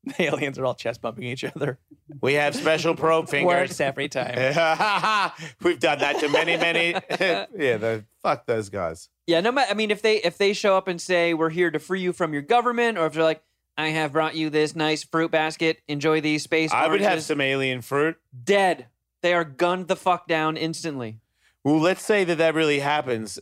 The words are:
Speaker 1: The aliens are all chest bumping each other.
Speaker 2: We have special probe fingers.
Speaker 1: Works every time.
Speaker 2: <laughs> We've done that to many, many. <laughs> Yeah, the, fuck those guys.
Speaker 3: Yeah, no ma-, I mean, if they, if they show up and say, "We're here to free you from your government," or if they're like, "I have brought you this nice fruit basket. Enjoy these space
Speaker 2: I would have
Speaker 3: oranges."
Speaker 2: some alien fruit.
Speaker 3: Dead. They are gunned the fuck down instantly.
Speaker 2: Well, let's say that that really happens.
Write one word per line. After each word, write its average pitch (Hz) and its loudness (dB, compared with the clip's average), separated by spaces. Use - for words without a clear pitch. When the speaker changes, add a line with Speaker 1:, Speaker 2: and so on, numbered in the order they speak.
Speaker 1:
The 269 -6
aliens 143 -2
are 131 -4
all 123 -2
chest - -8
bumping 117 -8
each 123 -8
other. 139 -6
Speaker 2:
We 131 2
have 147 0
special 165 0
probe 160 0
fingers. 143 0
Speaker 1:
Works 139 0
every 139 -2
time. 123 -4
Speaker 2:
<laughs> 165 2
We've 170 2
done 147 2
that 143 0
to 151 0
many, 160 2
many. 170 0
<laughs> - -
Yeah, 185 0
the, 110 -2
fuck 123 -2
those 110 -2
guys. 95 -6
Speaker 3:
Yeah, 165 4
no 233 2
ma-, 262 2
I 202 0
mean, 214 -2
if 208 -2
they, 220 4
if 175 -2
they 202 4
show 196 2
up 190 0
and 175 -4
say, 170 2
"We're 160 0
here 170 0
to 156 -4
free 185 -4
you 180 -2
from 170 -2
your 143 -4
government," 233 2
or 165 2
if 151 -2
they're 160 0
like, 160 2
"I 156 -2
have 156 -2
brought 156 0
you 160 -2
this 151 2
nice 156 0
fruit 165 0
basket. 160 0
Enjoy 156 0
these 151 -2
space 160 0
Speaker 2:
I 135 2
would 202 2
have 202 2
Speaker 3:
oranges." 160 -2
Speaker 2:
some 147 -2
alien 135 0
fruit. 147 -2
Speaker 3:
Dead. 185 2
They 175 2
are 170 2
gunned 175 -2
the 180 0
fuck 175 -2
down 156 0
instantly. 143 -6
Speaker 2:
Well, 151 4
let's 180 2
say 208 2
that 170 0
that 160 4
really 151 2
happens. 131 -4